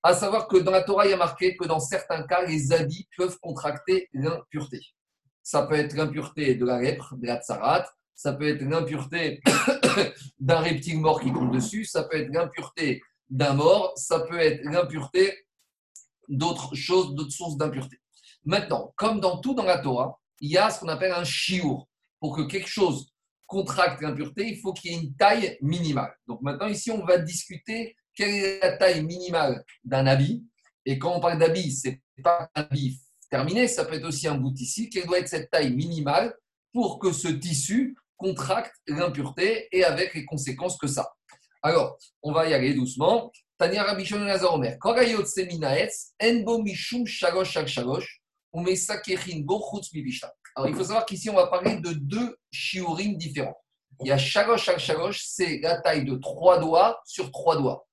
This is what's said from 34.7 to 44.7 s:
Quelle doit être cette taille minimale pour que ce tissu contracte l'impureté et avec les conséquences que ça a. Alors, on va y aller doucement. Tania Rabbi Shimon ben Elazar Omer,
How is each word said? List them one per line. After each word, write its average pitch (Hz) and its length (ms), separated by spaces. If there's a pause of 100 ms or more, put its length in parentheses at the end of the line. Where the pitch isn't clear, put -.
Quelle 180 160
doit 180 140
être 175 80
cette - 240
taille 139 240
minimale 165 580 (400)
pour 220 240
que 185 140
ce - 160
tissu 175 680 (220)
contracte 190 560 (140)
l'impureté 170 840
et 185 120
avec 165 320
les 147 100
conséquences 143 520
que 147 100
ça 127 140
a. - 120 (560)
Alors, 165 280 (260)
on 147 80
va 160 180
y 151 40
aller 135 200
doucement. 143 580 (280)
Tania 190 240
Rabbi 196 220
Shimon 208 160
ben 202 60
Elazar 185 280
Omer, 123 240